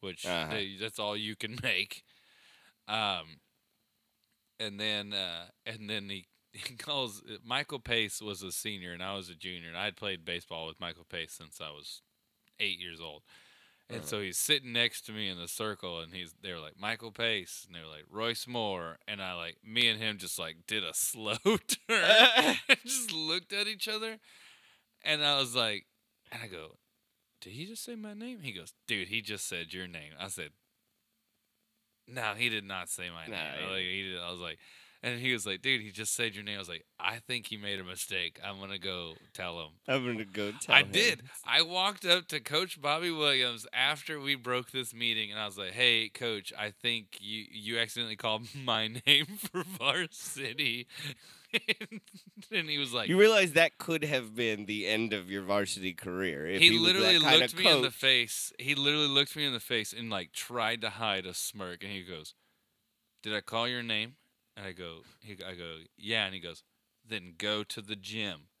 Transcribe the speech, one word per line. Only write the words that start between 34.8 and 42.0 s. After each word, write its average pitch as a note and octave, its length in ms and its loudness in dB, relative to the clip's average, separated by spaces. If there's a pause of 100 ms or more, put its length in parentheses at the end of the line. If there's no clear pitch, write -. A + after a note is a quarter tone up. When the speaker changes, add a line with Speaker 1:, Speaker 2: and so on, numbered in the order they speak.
Speaker 1:
and A#2+ 180 -4
he B2+ 120 2
was A2 140 -2
like, F#2+ 160 -2
"Dude, C3 200 2
he G#2+ 80 -10
just G#2 240 -4
said A2+ 200 0
your G2+ 100 -10
name." G#2 120 -6
I - 40 -8
was F2+ 80 -10
like, E2+ 180 -12 (120)
"I G2 200 -2
think A#2 300 -6
he A2+ 80 -8
made G2+ 240 -4
a F#2 40 -10
mistake. F2+ 600 -6
I'm G2 160 -8
gonna G2 180 -8
go F2 360 -6 (200)
tell F2 260 -6
him." D#2 120 -12 (160)
Speaker 2:
I'm C3 180 2
gonna A2+ 180 -4
go G2+ 360 -4
tell - 160 6
Speaker 1:
I C#3+ 60 10
Speaker 2:
him. G2+ 100 -2
Speaker 1:
did. G3 300 4 (220)
I C3 180 4
walked F#3 440 0